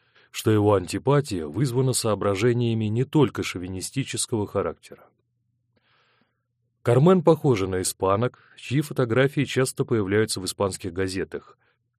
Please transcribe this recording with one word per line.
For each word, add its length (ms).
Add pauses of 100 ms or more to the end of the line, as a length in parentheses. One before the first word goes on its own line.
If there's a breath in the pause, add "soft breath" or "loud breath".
(300 soft breath)
что 220
его 220
антипатия 720
вызвана 480
соображениями 920
не 200
только 380
шовинистического 1040
характера. 600 (1800)
Кармен 420
похожа 440
на 140
испанок, 580 (160)
чьи 260
фотографии 600
часто 400
появляются 560
в 60
испанских 480
газетах. 640 (420)